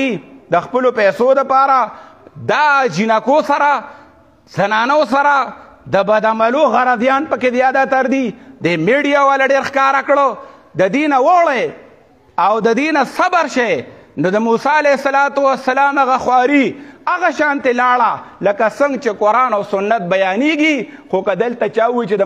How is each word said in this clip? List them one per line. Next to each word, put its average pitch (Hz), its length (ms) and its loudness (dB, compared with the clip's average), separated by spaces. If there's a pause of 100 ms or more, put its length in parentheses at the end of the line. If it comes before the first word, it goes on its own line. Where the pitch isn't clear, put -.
دي، 269 100 0 (400)
د 170 160 0
خپلو 247 320 0
پیسو 214 360 2
دپاره 269 440 2 (720)
دا 277 420 2
جینکو 220 560 0
سره، 285 260 2 (840)
زنانو 220 480 0
سره 277 480 0 (320)
د 185 200 0
بدعملو 220 560 0 (140)
غرضیان 254 500 0
پکې 254 260 -2
زیاده 254 320 2
تر 262 220 0
دي. 262 200 -2 (360)
د 147 40 0 (200)
میډیا 285 400 2
والا 269 200 2
ډېر 269 160 2
ښکاره 269 460 0
کړو، 277 280 2 (420)
د 175 40 2 (120)
دې 294 140 0
نه 277 120 2
ووړئ 285 500 2 (680)
او 202 220 2
د 226 140 2
دې 294 200 -2
نه 277 100 2
صبر 339 440 -2
شئ. 202 360 -2 (320)
نو 165 140 -2
د 208 80 0
موسی 226 300 0
علیه 285 280 2
الصلاة 277 480 0
والسلام 269 540 0
هغه 254 260 2
خواري 254 420 2 (400)
هغه 349 240 -2
شانتې 277 480 -2
لاړه، 247 340 2 (280)
لکه 202 280 0
څنګه 277 360 -2
چې 233 40 -4 (140)
قرآن 226 300 2
او 202 100 0
سنت 202 400 -2
بیانېږي. 226 840 0 (240)
خو 185 120 0
که 196 120 -2
دلته 226 340 -2
چا 220 200 0
ووایي 240 200 -2
چې 208 120 -2
د 196 60 0